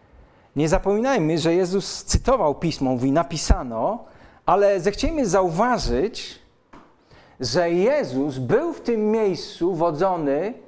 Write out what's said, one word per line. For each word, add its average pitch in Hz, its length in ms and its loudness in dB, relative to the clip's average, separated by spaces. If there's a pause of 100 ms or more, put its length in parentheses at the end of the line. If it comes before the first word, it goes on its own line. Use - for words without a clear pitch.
(560)
Nie 151 120 0
zapominajmy, 190 680 0
że 160 160 2
Jezus 185 500 -2
cytował 202 500 2
Pismo, 139 360 -2
mówi, 131 220 0
„Napisano”, 160 920 0 (420)
ale 196 340 4
zechciejmy 262 460 0
zauważyć, 185 1120 0 (1000)
że 143 300 0
Jezus 170 680 0
był 220 340 0
w - 80 -12
tym 214 300 0
miejscu 196 640 -2
wodzony, 165 800 0 (140)